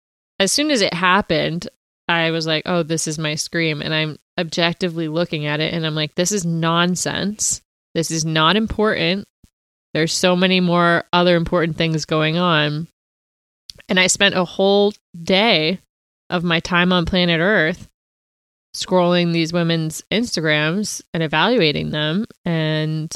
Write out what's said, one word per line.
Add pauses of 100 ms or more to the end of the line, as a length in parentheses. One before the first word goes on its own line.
(400)
as
soon
as
it
happened, (400)
I
was
like,
"Oh,
this
is
my
scream."
And
I'm (220)
objectively
looking
at
it
and
I'm
like,
"This
is
nonsense. (360)
This
is
not
important. (640)
There's
so
many
more
other
important
things
going
on." (1040)
And
I
spent
a
whole (300)
day (500)
of
my
time
on
planet
Earth (880)
scrolling
these
women's
Instagrams (120)
and
evaluating
them. (200)
And